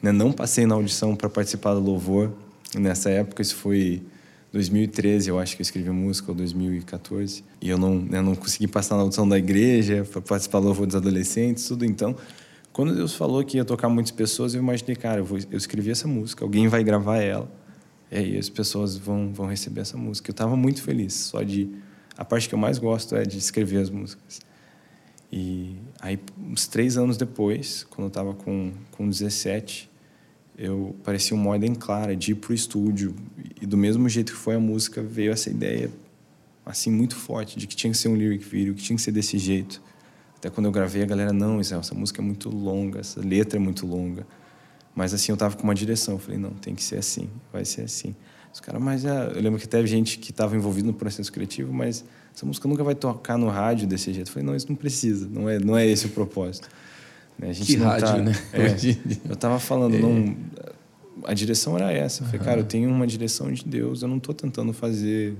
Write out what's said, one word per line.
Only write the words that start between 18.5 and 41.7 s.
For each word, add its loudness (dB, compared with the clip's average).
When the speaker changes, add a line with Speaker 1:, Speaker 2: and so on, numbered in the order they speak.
Speaker 1:
vão, -2
vão -6
receber -6
essa -8
música." -6
Eu -4
tava 0
muito 4
feliz, -2
só -4
de, 0
a -8
parte 0
que -6
eu 2
mais 2
gosto 0
é 2
de -4
escrever 0
as 0
músicas. -12
E -6
aí, -4
uns -2
três 0
anos 2
depois, -2
quando -8
eu -4
tava -4
com, -4
com -2
dezessete, -4
eu -4
parecia 0
uma 4
ordem 2
clara -2
de -2
ir 4
pro -4
estúdio. 0
E -6
do 2
mesmo 6
jeito 0
que -12
foi -2
a 2
música, 0
veio 0
essa -2
ideia, -2
assim, -4
muito 2
forte -8
de -8
que -12
tinha -2
que 0
ser 0
um 4
lyric 2
video, 0
que -12
tinha -2
que 0
ser -2
desse 0
jeito. -2
Até -8
quando 0
eu 2
gravei, 0
a 2
galera, 0
"Não, 2
Israel, -2